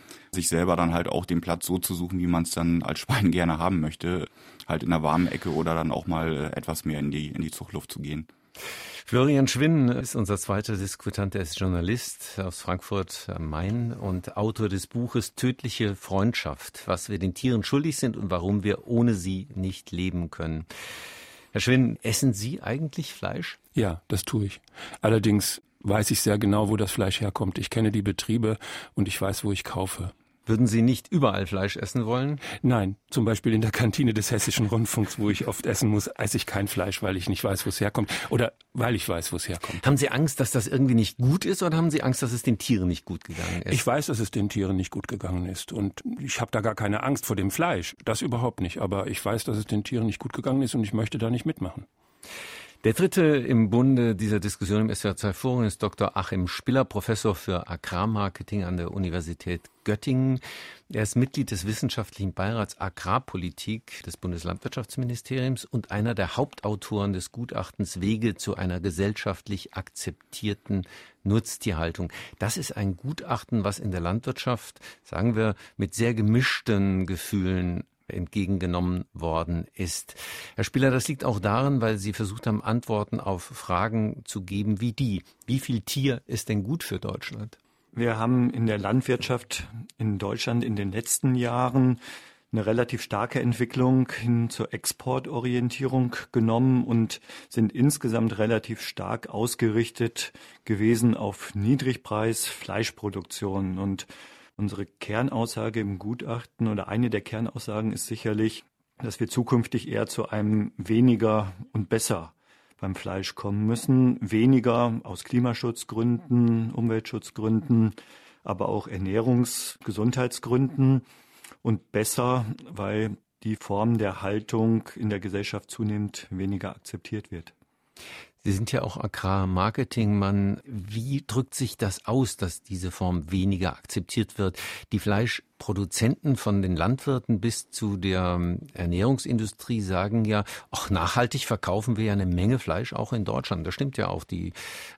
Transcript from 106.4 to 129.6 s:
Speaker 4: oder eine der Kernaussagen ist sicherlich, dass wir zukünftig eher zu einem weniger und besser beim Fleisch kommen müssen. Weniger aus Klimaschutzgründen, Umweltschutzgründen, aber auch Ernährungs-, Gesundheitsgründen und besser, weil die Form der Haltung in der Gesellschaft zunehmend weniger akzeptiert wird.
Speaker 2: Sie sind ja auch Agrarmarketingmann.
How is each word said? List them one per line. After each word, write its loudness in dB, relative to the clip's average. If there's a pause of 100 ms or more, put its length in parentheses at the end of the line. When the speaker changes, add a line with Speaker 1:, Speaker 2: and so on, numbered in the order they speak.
Speaker 4:
oder -2
eine 0
der 0
Kernaussagen -4
ist -6
sicherlich, -2 (340)
dass -8
wir -2
zukünftig 0
eher -2
zu -4
einem 2
weniger 4 (180)
und -2
besser -2 (440)
beim -4
Fleisch -6
kommen -2
müssen. 4
Weniger 4
aus -10
Klimaschutzgründen, 2
Umweltschutzgründen, 2 (480)
aber -2
auch -4
Ernährungs-, 0
Gesundheitsgründen 2 (640)
und 0
besser, 2 (240)
weil -4 (240)
die -2
Form 0
der -2
Haltung 2
in -2
der 0
Gesellschaft -6
zunehmend -4
weniger -4
akzeptiert -10
wird. -12 (920)
Speaker 2:
Sie 2
sind -2
ja 2
auch -4
Agrarmarketingmann. 2